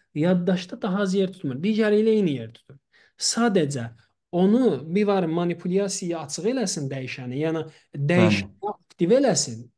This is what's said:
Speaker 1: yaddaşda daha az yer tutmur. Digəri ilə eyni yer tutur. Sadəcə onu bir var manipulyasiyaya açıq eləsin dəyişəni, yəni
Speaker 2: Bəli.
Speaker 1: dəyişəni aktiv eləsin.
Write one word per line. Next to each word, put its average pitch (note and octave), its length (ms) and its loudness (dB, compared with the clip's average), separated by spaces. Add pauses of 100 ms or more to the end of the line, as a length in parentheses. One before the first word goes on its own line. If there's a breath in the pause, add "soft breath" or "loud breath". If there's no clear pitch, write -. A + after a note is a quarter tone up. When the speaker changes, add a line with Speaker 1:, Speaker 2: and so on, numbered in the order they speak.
(180 loud breath)
Speaker 1:
yaddaşda F3+ 640 0
daha G3+ 200 -2
az F#3 120 0
yer F#3+ 200 0
tutmur. C3 280 -6
Digəri G#3+ 420 2
ilə A3 140 4
eyni F3+ 200 2
yer A#2 160 -12
tutur. - 240 -20 (400 soft breath)
Sadəcə D#3 720 0 (440 soft breath)
onu F#3+ 500 4 (140)
bir G#3 140 2
var F#3+ 160 2
manipulyasiyaya F3 1000 -2
açıq E3 260 -6
eləsin F#3 380 -4
dəyişəni, C3 520 -8
yəni D#3+ 240 0
Speaker 2:
Bəli. D3 440 -8
Speaker 1:
dəyişəni F3 640 2
aktiv - 460 0
eləsin. C#3 440 0 (140)